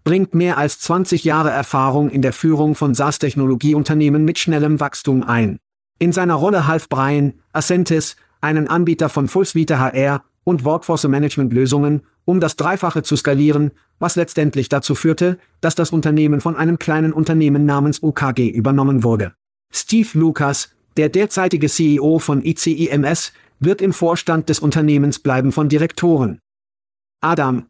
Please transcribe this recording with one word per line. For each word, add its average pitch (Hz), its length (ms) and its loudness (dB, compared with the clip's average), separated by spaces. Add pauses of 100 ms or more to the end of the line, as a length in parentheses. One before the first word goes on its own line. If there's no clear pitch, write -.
bringt 180 300 0
mehr 170 240 0
als 147 220 -2
zwanzig 175 440 -2
Jahre 156 260 0
Erfahrung 135 600 0
in 139 100 0
der 131 140 0
Führung 151 400 0
von 143 200 0
saas-Technologieunternehmen 147 1300 0
mit 165 120 -2
schnellem 151 420 0
Wachstum 139 420 -2
ein. 117 360 -2 (420)
In 175 120 2
seiner 180 220 0
Rolle 165 320 0
half 160 220 -2
Brian, 143 460 0 (180)
Ascentis, 165 640 -2 (240)
einen 151 280 0
Anbieter 165 400 0
von 139 200 -2
Full 190 180 0
Suite 160 260 -2
H 131 160 0
R 139 360 -2 (200)
und 170 200 0
Workforce 160 440 0
Management 139 440 0
Lösungen, 143 500 2 (220)
um 180 160 2
das 160 160 0
Dreifache 170 460 -2
zu - 140 -2
skalieren, 147 560 2 (260)
was 165 160 -4
letztendlich 151 540 -2
dazu 139 260 -2
führte, 175 440 0 (220)
dass 165 140 -2
das 165 160 -2
Unternehmen 151 500 2
von 165 160 -4
einem 160 220 0
kleinen 160 340 0
Unternehmen 151 540 2
namens 143 360 0
U 156 100 0
K 139 200 -2
G 120 160 0
übernommen 135 540 2
wurde. 107 320 0 (360)
Steve - 440 0
Lucas, 151 560 0 (260)
der 151 120 2
derzeitige 180 600 0
C 147 280 2
E 139 40 -2
O 156 200 2
von 143 240 -2
I 165 100 0
C - 180 -2
I 156 160 0
M 143 160 0
S, 160 280 -4 (260)
wird 185 240 0
im 190 100 2
Vorstand 165 560 -2
des 151 120 -2
Unternehmens 147 580 2
bleiben 131 340 0
von 151 160 0
Direktoren. 151 720 0 (840)
Adam, 143 500 -2